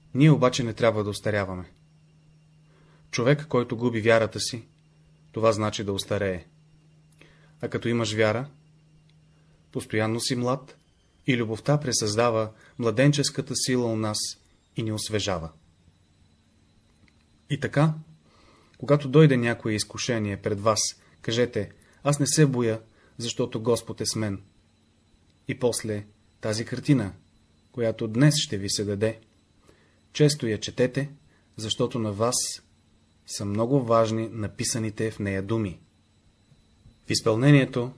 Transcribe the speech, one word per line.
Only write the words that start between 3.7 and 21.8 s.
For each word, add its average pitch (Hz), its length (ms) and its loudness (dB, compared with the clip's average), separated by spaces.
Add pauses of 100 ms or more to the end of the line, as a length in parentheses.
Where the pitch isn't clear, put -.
губи 113 240 0
вярата 113 380 4
си, - 280 -8 (640)
това 113 200 2
значи 107 320 -2
да 98 100 -2
устарее. 98 520 -4 (1160)
А 117 80 -6
като 117 180 -6
имаш 117 260 -2
вяра, 110 360 0 (1200)
постоянно 110 480 -2
си 123 160 -4
млад 123 420 -4 (500)
и 127 100 2
любовта 117 420 0
пресъздава 113 720 0 (280)
младенческата 135 760 2
сила 123 300 0
у 113 100 0
нас 107 220 -2 (580)
и 117 80 -4
ни 110 80 -4
освежава. 95 600 -4 (2000)
И 143 100 -2
така, 147 340 2 (840)
когато 143 320 0
дойде 139 280 8
някое 117 360 0
изкушение 104 680 -4
пред 107 180 -2
вас, 107 200 2 (420)
кажете: 117 500 -2 (320)